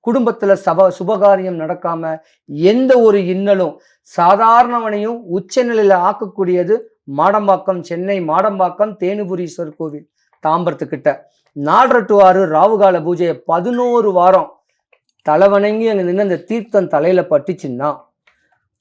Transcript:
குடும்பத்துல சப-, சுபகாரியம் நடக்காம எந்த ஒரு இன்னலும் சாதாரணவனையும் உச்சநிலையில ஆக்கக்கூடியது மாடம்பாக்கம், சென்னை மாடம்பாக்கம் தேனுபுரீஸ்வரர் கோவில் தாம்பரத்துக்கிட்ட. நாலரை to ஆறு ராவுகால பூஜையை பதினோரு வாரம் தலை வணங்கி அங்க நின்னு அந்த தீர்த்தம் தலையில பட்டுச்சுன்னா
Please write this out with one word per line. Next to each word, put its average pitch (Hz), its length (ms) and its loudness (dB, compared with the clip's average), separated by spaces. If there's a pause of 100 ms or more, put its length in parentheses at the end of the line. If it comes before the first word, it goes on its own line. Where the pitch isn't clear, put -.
குடும்பத்துல 226 460 0 (140)
சப-, 180 320 4
சுபகாரியம் 185 640 0
நடக்காம 165 500 -8 (600)
எந்த 254 200 2 (140)
ஒரு 202 120 4 (160)
இன்னலும் 190 400 0 (420)
சாதாரணவனையும் 226 1000 2 (200)
உச்சநிலையில 214 600 0 (120)
ஆக்கக்கூடியது 185 640 -2 (420)
மாடம்பாக்கம், 190 720 0
சென்னை 185 280 -4 (140)
மாடம்பாக்கம் 190 720 -2
தேனுபுரீஸ்வரர் 180 760 -8
கோவில் 151 280 -12 (360)
தாம்பரத்துக்கிட்ட. 156 640 -2 (600)
நாலரை 233 420 4
to 208 60 4 (100)
ஆறு 185 160 4 (140)
ராவுகால 196 400 4 (100)
பூஜையை 170 300 -2 (160)
பதினோரு 240 680 0
வாரம் 180 320 4 (760)
தலை 165 240 4
வணங்கி 214 400 0
அங்க 196 160 -2
நின்னு 196 180 -2
அந்த 180 240 -4
தீர்த்தம் 202 420 -2
தலையில 170 280 2 (120)
பட்டுச்சுன்னா 143 560 -4 (920)